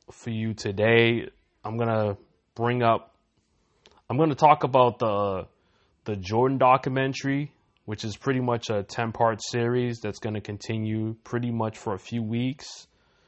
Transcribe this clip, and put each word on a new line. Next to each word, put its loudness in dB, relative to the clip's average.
for -12
you -4
today. 2
I'm -8
gonna 0
bring -2
up, 2
I'm -2
gonna 4
talk 6
about 4
the, -2
the -4
Jordan 0
documentary, 0
which -10
is -6
pretty -2
much -2
a -2
ten-part -2
series -2
that's -8
gonna -6
continue -6
pretty -4
much -2
for -6
a -8
few -8
weeks. -6